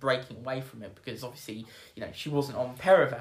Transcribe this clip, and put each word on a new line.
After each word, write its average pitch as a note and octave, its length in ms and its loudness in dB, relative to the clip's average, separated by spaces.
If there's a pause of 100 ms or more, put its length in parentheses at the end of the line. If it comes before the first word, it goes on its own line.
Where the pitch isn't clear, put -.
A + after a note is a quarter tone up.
breaking C3 380 -2
away C3 220 -6
from B2+ 220 -14
it G2 120 -14
because G#2+ 280 -12
obviously, A2+ 440 -12 (280)
you - 80 -12
know, F2+ 120 -8
she - 140 -8
wasn't C#3 300 0
on B2+ 180 -4
Perival E3+ 440 6